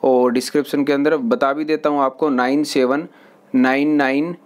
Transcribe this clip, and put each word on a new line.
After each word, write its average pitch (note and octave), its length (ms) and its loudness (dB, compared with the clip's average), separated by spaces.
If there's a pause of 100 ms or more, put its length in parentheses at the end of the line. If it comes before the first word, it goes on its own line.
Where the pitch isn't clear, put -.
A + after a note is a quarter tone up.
और B2+ 280 4
डिस्क्रिप्शन C#3 520 -2
के C#3+ 80 0
अंदर। C#3+ 240 0
बता B2+ 360 0
भी D3+ 120 -4
देता D3+ 260 -2
हूँ C#3+ 100 -2
आपको, C#3 280 -2
नाइन C3 360 0
सेवन C#3+ 420 0 (480)
नाइन C3+ 400 2
नाइन C#3+ 400 0 (120)